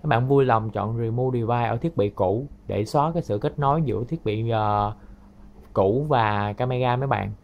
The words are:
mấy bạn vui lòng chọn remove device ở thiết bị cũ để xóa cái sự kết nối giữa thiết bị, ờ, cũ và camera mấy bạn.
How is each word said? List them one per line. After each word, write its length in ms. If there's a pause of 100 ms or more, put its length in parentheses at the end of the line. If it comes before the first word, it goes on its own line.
mấy 60
bạn 180
vui 180
lòng 240
chọn 280
remove 420
device 300
ở 80
thiết 200
bị 120
cũ 380 (200)
để 180
xóa 280
cái 100
sự 140
kết 220
nối 220
giữa 220
thiết 200
bị, 260
ờ, 460 (800)
cũ 360
và 440
camera 420
mấy 120
bạn. 240 (120)